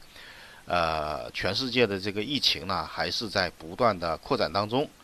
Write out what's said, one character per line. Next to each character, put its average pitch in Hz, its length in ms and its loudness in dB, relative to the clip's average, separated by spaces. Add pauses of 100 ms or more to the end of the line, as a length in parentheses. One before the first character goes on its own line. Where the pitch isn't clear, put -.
(640)
呃， 78 680 0
全 90 220 0
世 123 160 -2
界 120 180 6
的 98 120 2
这 98 120 -4
个 104 100 -2
疫 131 180 -2
情 - 280 2
呢 85 220 0
还 85 200 -2
是 - 180 -4
在 90 220 0
不 82 260 -14
断 110 220 4
的 82 200 0
扩 131 200 -2
展 85 140 2
当 101 180 0
中， 131 180 0 (160)